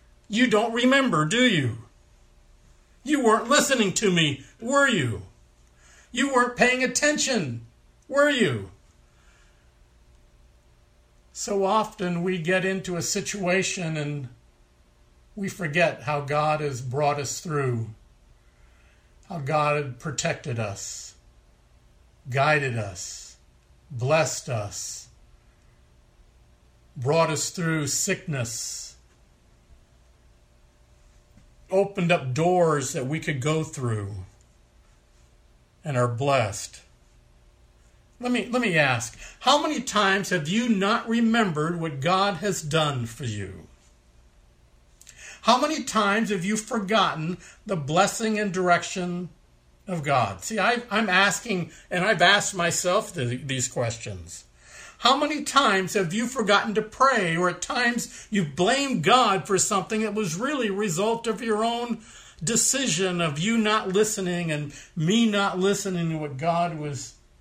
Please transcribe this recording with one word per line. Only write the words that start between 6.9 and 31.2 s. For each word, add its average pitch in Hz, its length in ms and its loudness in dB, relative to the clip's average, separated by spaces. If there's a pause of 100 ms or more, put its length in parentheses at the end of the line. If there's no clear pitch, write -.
were 285 220 4
you?" 139 420 0 (2500)
So 196 320 -2
often 185 580 0
we 185 140 0
get 175 260 0
into 190 320 -4
a 165 60 -4
situation 185 960 -2
and 143 320 -6 (1040)
we 196 140 -6
forget 160 540 -2
how 147 180 -4
God 151 400 0
has 135 200 -6
brought 143 380 -2
us - 200 -8
through, 131 500 -4 (1400)
how 175 120 -10
God 147 360 0
had 135 240 -4
protected 143 600 -6
us, - 560 -10 (1120)
guided 139 480 2
us, - 580 -10 (540)
blessed 139 580 0
us, - 600 -8 (1900)
brought 156 360 2
us 151 180 -4
through 160 380 -2
sickness, - 1080 -6 (2750)